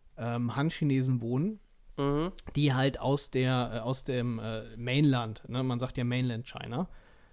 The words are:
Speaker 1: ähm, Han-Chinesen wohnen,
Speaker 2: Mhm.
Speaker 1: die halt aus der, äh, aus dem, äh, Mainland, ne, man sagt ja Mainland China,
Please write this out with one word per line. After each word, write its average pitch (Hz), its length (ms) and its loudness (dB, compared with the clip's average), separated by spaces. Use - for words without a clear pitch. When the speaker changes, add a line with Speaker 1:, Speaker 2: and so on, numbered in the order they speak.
Speaker 1:
ähm, 117 400 -2
Han-Chinesen 135 640 2
wohnen, 139 400 -2
Speaker 2:
Mhm. 143 360 0
Speaker 1:
die 143 180 4
halt 135 240 2
aus 139 320 0
der, 127 440 2
äh, 113 40 -4
aus 123 240 -4
dem, 120 380 -2
äh, 113 360 -6
Mainland, 123 720 2
ne, 127 140 -2
man 127 160 0
sagt 123 180 -4
ja 127 60 0
Mainland 123 440 0
China, 123 420 -6